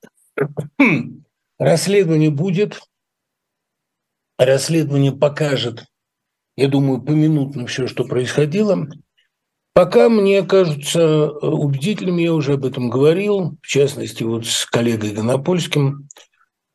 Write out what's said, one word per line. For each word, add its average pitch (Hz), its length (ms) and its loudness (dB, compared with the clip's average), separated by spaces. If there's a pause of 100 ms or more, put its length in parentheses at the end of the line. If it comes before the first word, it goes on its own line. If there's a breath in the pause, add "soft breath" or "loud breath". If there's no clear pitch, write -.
(360)
<clears throat> - 1200 -2
расследование 160 720 2
будет, 190 500 -2 (1600)
расследование 139 760 2
покажет, 135 720 -2 (720)
я 135 100 2
думаю, 139 340 0
поминутно 151 640 0
все, 123 220 -6
что 120 160 -4
происходило. 151 880 -2 (840)
Пока 190 360 4
мне 196 340 2
кажутся, 170 560 0
э, 156 280 4
убедительными, 156 960 -2
я 165 100 0
уже 143 220 0
об 135 100 -2
этом 127 240 -4
говорил, 165 720 0
в - 60 -20
частности, 120 560 -2
вот 113 220 -4
с - 200 -4
коллегой 113 480 -2
Гонопольским, 139 960 -2 (640 loud breath)